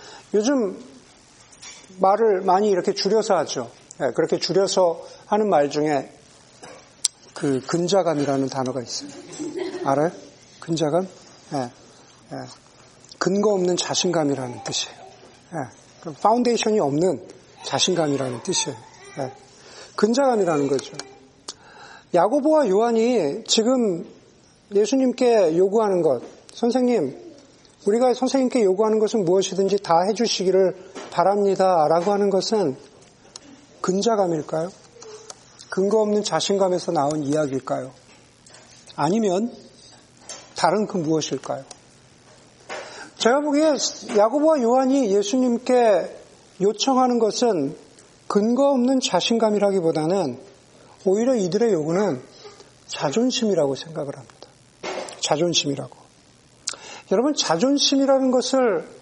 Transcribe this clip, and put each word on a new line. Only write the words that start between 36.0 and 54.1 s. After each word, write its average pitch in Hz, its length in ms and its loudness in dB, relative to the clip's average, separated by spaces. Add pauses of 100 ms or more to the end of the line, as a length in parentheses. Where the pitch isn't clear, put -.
없는 208 220 0
자신감에서 180 680 0
나온 151 320 0
이야기일까요? 135 680 -4 (1040)
아니면 202 560 0 (1040)
다른 190 320 2
그 - 100 -6
무엇일까요? 143 640 -4 (1500)
제가 262 240 2
보기에 302 320 2 (440)
야고보와 285 440 4
요한이 254 520 2
예수님께 240 1040 2 (440)
요청하는 247 580 2
것은 202 560 0 (520)
근거 240 420 2
없는 262 300 2
자신감이라기보다는 190 1400 0 (640)
오히려 220 300 2
이들의 208 360 0
요구는 165 500 0 (640)
자존심이라고 185 880 0
생각을 151 400 -10